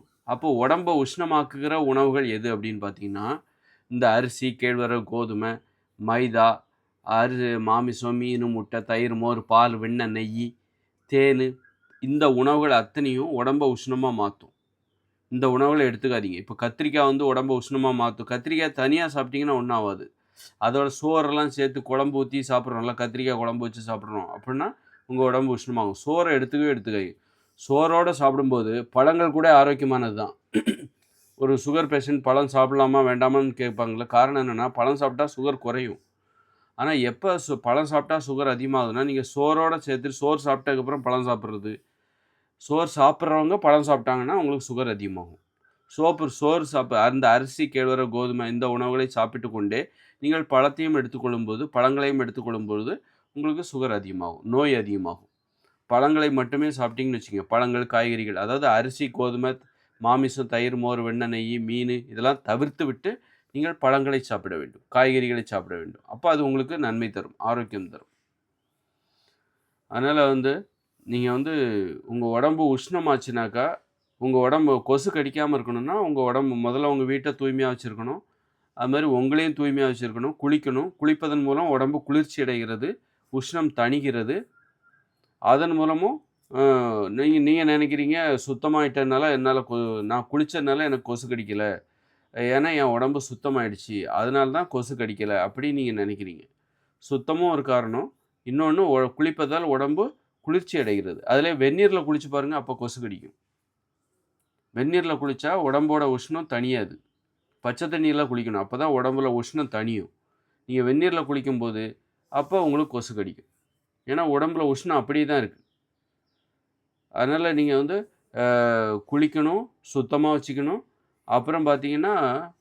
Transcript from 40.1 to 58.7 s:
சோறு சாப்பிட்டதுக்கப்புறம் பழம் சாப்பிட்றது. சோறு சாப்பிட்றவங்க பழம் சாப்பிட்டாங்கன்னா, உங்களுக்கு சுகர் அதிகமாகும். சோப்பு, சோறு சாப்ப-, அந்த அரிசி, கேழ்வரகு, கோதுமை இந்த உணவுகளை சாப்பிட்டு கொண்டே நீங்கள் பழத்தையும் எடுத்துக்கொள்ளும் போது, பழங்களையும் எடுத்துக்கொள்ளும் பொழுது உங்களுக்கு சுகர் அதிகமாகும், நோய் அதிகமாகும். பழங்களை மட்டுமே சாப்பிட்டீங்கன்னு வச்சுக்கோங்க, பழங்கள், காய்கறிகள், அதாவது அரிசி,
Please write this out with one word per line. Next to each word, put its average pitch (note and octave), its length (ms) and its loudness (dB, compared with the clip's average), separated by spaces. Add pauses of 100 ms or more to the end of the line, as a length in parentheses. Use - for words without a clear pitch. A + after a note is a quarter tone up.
சோறு C#3+ 320 0
சாப்பிட்டதுக்கப்புறம் C3+ 560 -2
பழம் B2+ 260 0
சாப்பிட்றது. G#2+ 460 -6 (840)
சோறு D#3+ 400 -2
சாப்பிட்றவங்க D#3 600 4
பழம் D3+ 260 6
சாப்பிட்டாங்கன்னா, B2+ 500 0
உங்களுக்கு C#3+ 420 -2
சுகர் B2 140 -2
அதிகமாகும். F#2+ 520 -8 (460)
சோப்பு, D#3 440 0
சோறு D3+ 420 0
சாப்ப-, B2 300 0
அந்த B2+ 280 4
அரிசி, C3 420 2
கேழ்வரகு, B2+ 360 0
கோதுமை B2 400 -4
இந்த A#2+ 200 -2
உணவுகளை B2+ 400 0
சாப்பிட்டு A2+ 420 -4
கொண்டே A2 380 -2 (300)
நீங்கள் D#3 240 0
பழத்தையும் C#3+ 520 2
எடுத்துக்கொள்ளும் B2 500 -2
போது, A2 240 -6
பழங்களையும் C#3 500 2
எடுத்துக்கொள்ளும் A#2 480 -6
பொழுது G#2+ 380 -6 (280)
உங்களுக்கு D3+ 400 -4
சுகர் C3 200 -2
அதிகமாகும், F#2 520 -6
நோய் C3 300 2
அதிகமாகும். G2+ 520 -4 (640)
பழங்களை D3 400 4
மட்டுமே C3+ 380 0
சாப்பிட்டீங்கன்னு B2+ 500 -4
வச்சுக்கோங்க, G2+ 300 -8
பழங்கள், A#2+ 380 2
காய்கறிகள், A2+ 500 -2
அதாவது B2 300 -2
அரிசி, B2+ 440 0